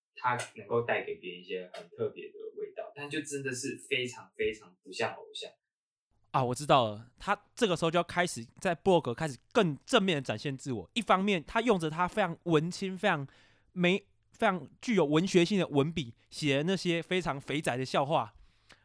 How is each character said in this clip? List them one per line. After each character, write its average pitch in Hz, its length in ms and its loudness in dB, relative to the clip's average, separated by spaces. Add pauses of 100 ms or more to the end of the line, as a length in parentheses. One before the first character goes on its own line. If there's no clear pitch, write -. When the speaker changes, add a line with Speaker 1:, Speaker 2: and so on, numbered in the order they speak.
(160)
Speaker 1:
他 123 200 -2 (200)
能 113 100 -14
够 117 160 0
带 110 220 -2
给 - 120 -8
别 90 160 -12
人 90 80 -14
一 90 40 -20
些 92 280 -8
很 - 180 -16
特 110 200 -6
别 - 180 -14
的 - 60 -20 (220)
味 - 160 -12
道， - 220 -12
但 143 140 -12
就 151 140 -8
真 143 200 -8
的 131 100 -6
是 127 240 -8 (120)
非 127 180 -2
常 - 300 -14
非 107 160 -2
常 - 300 -18
不 - 100 -18
像 - 220 -4
偶 - 180 -18
像。 - 180 -14 (800)
Speaker 2:
啊， 139 120 2
我 123 100 -2
知 147 100 -8
道 135 260 4
了， 107 280 -14
他 202 180 -4 (180)
这 240 120 2
个 190 100 2
时 - 80 -2
候 165 60 2
就 170 80 2
要 175 60 4
开 175 220 0
始 117 200 -8 (140)
在 185 120 0
部 185 200 2
落 170 80 8
格 120 120 -2
开 160 140 -4
始 131 100 -8 (160)
更 170 320 4
正 226 160 4
面 190 140 2
的 139 80 -2
展 113 160 -4
现 135 180 -6
自 131 160 -6
我。 107 220 -6
一 233 80 -2
方 190 220 4
面， 196 200 2
他 - 160 -2
用 233 160 4
着 160 140 -2
他 170 160 -2
非 202 160 0
常 170 220 -2
文 165 260 4
青、 190 260 -6
非 202 120 0
常 147 180 0 (460)
没-， 175 260 4 (320)
非 - 160 -2
常 185 220 0 (120)
具 240 140 0
有 180 100 6
文 151 220 4
学 175 180 6
性 202 140 2
的 165 80 2
文 143 260 2
笔， 139 220 -8 (160)
写 139 280 0
的 147 40 2
那 185 140 0
些 165 260 -2
非 185 180 -2
常 147 200 -4
肥 139 200 -4
宅 131 160 -2
的 131 80 -2
笑 147 220 0
话， 139 260 0 (520)